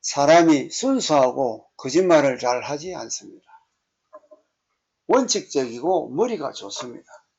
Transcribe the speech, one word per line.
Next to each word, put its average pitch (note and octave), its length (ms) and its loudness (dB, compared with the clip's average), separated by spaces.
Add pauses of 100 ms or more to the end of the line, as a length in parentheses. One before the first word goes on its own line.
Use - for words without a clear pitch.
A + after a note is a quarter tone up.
사람이 D3+ 680 4
순수하고 C3+ 1040 0
거짓말을 C#3+ 640 2
잘 B2 220 -2
하지 D3+ 340 -10
않습니다. A2+ 500 -14 (1600)
원칙적이고 D#3+ 1040 0
머리가 F3+ 400 -4
좋습니다. - 760 -16 (140)